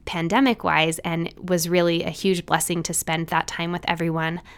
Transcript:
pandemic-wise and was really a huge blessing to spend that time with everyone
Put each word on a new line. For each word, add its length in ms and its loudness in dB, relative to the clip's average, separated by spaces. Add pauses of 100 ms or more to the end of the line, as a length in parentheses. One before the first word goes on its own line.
pandemic-wise 920 2
and 380 -4
was 320 0
really 340 2
a 60 -4
huge 360 0
blessing 380 0
to 100 -6
spend 340 -2
that 200 0
time 240 -4
with 160 -4
everyone 540 -2 (160)